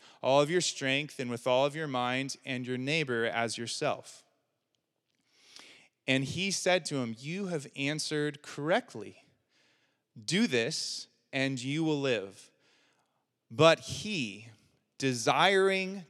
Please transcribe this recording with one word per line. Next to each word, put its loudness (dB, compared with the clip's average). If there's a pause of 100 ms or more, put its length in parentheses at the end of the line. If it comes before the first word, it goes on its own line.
(220)
all 6
of 4
your 2
strength -2
and -4
with -4
all 4
of -4
your -6
mind, -2 (100)
and -6
your -4
neighbor 0
as 0
yourself." -6 (1800)
And 2
he -2
said 2
to -4
him, -4
"You -8
have -6 (100)
answered -4
correctly. -4 (1080)
Do 2
this -2 (260)
and 0
you -2
will 0
live." -2 (1000)
But 6
he, -8 (500)
desiring 2